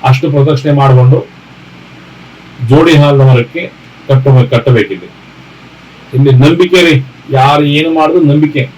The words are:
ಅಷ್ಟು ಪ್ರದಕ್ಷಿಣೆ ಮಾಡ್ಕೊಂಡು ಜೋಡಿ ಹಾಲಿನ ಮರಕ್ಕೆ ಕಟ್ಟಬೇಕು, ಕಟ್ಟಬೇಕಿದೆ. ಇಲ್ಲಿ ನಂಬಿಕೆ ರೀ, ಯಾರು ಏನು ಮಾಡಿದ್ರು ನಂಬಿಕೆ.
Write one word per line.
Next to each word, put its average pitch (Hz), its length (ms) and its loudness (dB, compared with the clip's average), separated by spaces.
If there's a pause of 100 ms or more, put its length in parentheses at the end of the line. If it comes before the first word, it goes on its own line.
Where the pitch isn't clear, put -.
ಅಷ್ಟು 131 160 0 (100)
ಪ್ರದಕ್ಷಿಣೆ 143 460 -2
ಮಾಡ್ಕೊಂಡು 127 380 2 (1500)
ಜೋಡಿ 160 300 2
ಹಾಲಿನ 139 300 2
ಮರಕ್ಕೆ 123 320 -2 (460)
ಕಟ್ಟಬೇಕು, 131 440 2
ಕಟ್ಟಬೇಕಿದೆ. 117 560 -2 (1040)
ಇಲ್ಲಿ 135 160 2 (120)
ನಂಬಿಕೆ 175 440 2
ರೀ, 151 80 0 (440)
ಯಾರು 147 240 0 (160)
ಏನು 160 180 -4
ಮಾಡಿದ್ರು 160 340 0
ನಂಬಿಕೆ. 143 320 -2 (140)